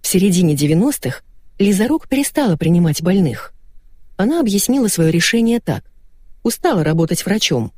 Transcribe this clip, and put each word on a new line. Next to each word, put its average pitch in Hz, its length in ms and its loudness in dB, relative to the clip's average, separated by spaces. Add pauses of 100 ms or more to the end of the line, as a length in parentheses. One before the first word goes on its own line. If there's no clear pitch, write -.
В - 60 -12
середине 180 480 2
девяностых 156 680 -2 (340)
Лизарук 208 500 0
перестала 269 480 0
принимать 165 460 2
больных. 175 500 0 (640)
Она 269 220 0
объяснила 233 480 0
свое 165 240 0
решение 226 480 2
так: - 260 -6 (600)
"Устала 240 400 0
работать 160 400 0
врачом. 156 540 -2